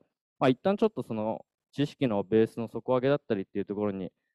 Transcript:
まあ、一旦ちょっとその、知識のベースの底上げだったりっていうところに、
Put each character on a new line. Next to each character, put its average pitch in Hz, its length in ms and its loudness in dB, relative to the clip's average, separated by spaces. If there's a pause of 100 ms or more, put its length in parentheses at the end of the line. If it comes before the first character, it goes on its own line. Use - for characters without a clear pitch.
(400)
ま 143 80 2
あ、 - 20 6
一 127 100 2
旦 196 160 0
ち 202 60 -6
ょ 226 60 4
っ 214 40 -10
と 127 120 -8
そ - 100 -10
の、 107 320 -4 (260)
知 139 140 -2
識 143 220 -2
の 101 160 0
ベ 110 220 4
ー - 20 2
ス - 120 -12
の 117 80 -6
底 120 280 -2
上 123 60 0
げ 131 80 2
だ 143 60 2
っ 143 100 -2
た 113 100 -2
り 95 80 -2
っ - 20 -18
て - 140 -8
い - 20 0
う 95 40 -6
と 101 100 -6
こ 104 100 -2
ろ 104 60 0
に、 95 200 -8 (240)